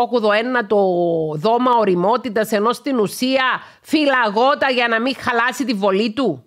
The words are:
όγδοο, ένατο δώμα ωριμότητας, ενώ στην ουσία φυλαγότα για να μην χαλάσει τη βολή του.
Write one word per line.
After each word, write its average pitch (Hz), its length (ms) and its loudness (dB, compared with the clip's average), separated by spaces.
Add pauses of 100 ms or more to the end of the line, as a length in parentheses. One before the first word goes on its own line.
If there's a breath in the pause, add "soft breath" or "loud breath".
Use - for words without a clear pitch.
όγδοο, 226 320 0
ένατο 233 460 0 (560)
δώμα 233 360 2
ωριμότητας, 220 840 0
ενώ 220 200 2
στην 262 260 -4
ουσία 254 640 -2 (200 loud breath)
φυλαγότα 269 880 0
για 247 180 0
να 226 120 0
μην 247 160 -2
χαλάσει 247 480 -2
τη 233 100 -2
βολή 202 380 0
του. 202 340 -4